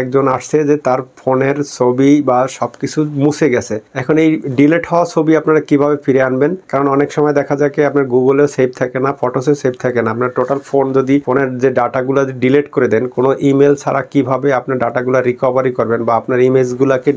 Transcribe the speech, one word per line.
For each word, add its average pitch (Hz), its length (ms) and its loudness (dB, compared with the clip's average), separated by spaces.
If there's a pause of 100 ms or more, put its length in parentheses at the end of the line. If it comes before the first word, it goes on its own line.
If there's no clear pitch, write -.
একজন 135 260 0
আসছে 131 360 -2
যে 147 120 2
তার 131 240 0 (200)
ফোনের 139 420 0 (140)
ছবি 135 520 4
বা 123 100 2 (200)
সবকিছু 135 460 -4 (200)
মুছে 151 300 0
গেছে। 107 260 -4 (140)
এখন 147 300 -2
এই 160 60 4 (280)
ডিলিট 156 320 4
হওয়া 175 240 2
ছবি 160 220 2
আপনারা 156 240 2
কিভাবে 147 440 0
ফিরে 135 180 2
আনবেন? 131 340 0 (140)
কারণ 139 180 0
অনেক 139 240 0
সময় 151 200 0
দেখা 143 240 -2
যায় 143 180 0
কি 156 60 0 (100)
আপনার 139 140 0 (100)
Google-এও 139 420 2
সেভ 131 120 2 (120)
থাকে 131 240 -4
না, 135 60 0 (100)
ফটোসেও 135 340 -2
সেভ 131 200 -2 (100)
থাকে 123 180 0
না। 110 80 -2
আপনার 120 280 -2
টোটাল 139 200 -2
ফোন 135 340 -2
যদি, 135 340 2
ফোনের 131 320 -2
যে 131 120 2
ডেটাগুলো 127 520 0
যদি 131 120 -4 (100)
ডিলিট 143 300 2
করে 123 140 2
দেন, 110 200 0
কোনো 127 220 0 (200)
ইমেইল 139 320 4
ছাড়া 139 200 -2
কিভাবে 135 500 -2
আপনার 143 260 -2
ডেটাগুলো 123 420 0
রিকভারি 127 580 0
করবেন 117 260 -2
বা 117 160 0
আপনার 127 200 -2
ইমেজগুলোকে 131 760 2